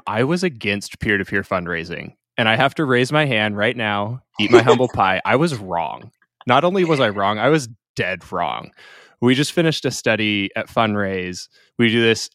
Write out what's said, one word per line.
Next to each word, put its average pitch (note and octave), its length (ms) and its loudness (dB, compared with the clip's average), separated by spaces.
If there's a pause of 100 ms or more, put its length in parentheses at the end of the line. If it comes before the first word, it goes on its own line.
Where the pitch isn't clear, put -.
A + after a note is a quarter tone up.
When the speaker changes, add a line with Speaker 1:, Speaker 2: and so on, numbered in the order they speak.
Speaker 1:
I A2 180 -2
was F3 200 -2
against G#2 560 -6
peer-to-peer G2+ 420 -2
fundraising. E2+ 720 -6 (240)
And A2+ 100 0
I A2+ 100 2
have C3+ 180 2
to D#3+ 100 0
raise B2+ 260 2
my D3+ 140 2
hand G#2+ 320 0
right G#2+ 180 0
now, G#2+ 460 -4 (180)
eat G#2+ 120 2
my A#2 100 10
humble A#2+ 260 4
Speaker 2:
<laughs> - 60 -8
Speaker 1:
pie. F#2+ 320 2
I A2 100 2
was D3+ 220 0
wrong. F2+ 540 -8 (340)
Not C3 180 4
only F3+ 220 2
was D#3 140 2
I A#2 100 4
wrong, G2+ 300 0
I B2 100 2
was D3 180 2 (280)
dead F#2 360 -6
wrong. D2+ 400 -6 (480)
We B2 160 4
just C#3+ 180 -2
finished D#3+ 320 0
a B2 60 0
study G#2+ 640 -2
at A2 120 -6
Fundraise. G2 800 -2 (320)
We A#2 100 4
do A#2 120 2
this A2+ 340 2